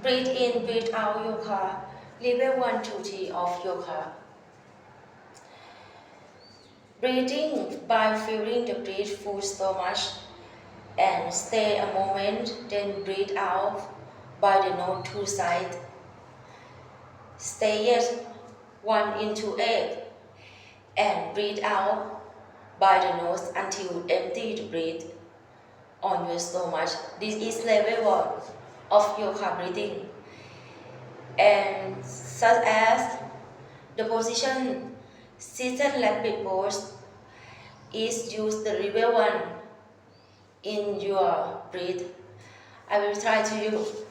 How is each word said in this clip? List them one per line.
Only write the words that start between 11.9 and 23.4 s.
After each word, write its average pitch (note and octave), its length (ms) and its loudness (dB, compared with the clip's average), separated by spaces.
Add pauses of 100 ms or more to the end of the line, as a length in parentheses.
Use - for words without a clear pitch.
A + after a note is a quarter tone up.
moment, G3 600 0 (140)
then G3+ 340 -4
breathe G3 320 -2
out G3 460 0 (580)
by G3 220 8
the F#3+ 140 2
nose F#3 340 -2
two G3+ 160 -4
side. F3+ 500 0 (1600)
Stay G#3+ 480 0
yet A#3+ 400 2 (560)
one G#3+ 360 2
into G#3+ 400 -4
eight A3+ 440 0 (960)
and - 360 0
breathe G#3 300 -2
out G#3 580 0 (580)
by F#3+ 200 8
the F3 240 0
nose F3+ 320 -2